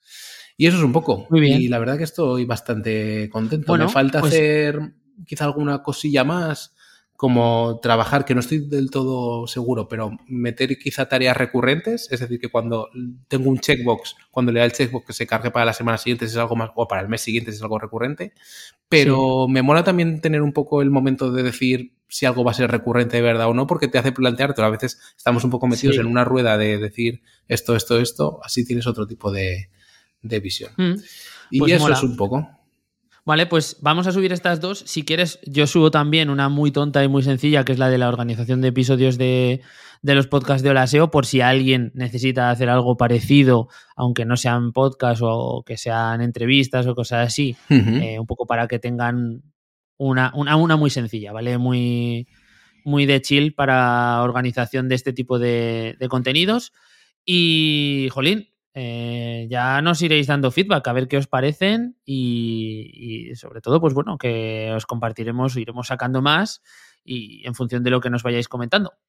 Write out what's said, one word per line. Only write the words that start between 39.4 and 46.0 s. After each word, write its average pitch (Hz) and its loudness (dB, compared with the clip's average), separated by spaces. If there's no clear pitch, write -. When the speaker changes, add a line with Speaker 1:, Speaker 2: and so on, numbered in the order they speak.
Speaker 2:
de 143 2
los 139 4
podcasts 135 0
de 139 2
Hola 131 4
seo, 147 4
por 147 2
si 127 0
alguien 127 2
necesita 123 -2
hacer 120 0
algo 123 2
parecido, 123 4
aunque 120 -2
no 120 0
sean 120 0
podcasts 123 0
o 120 -2
que 117 -12
sean 113 -2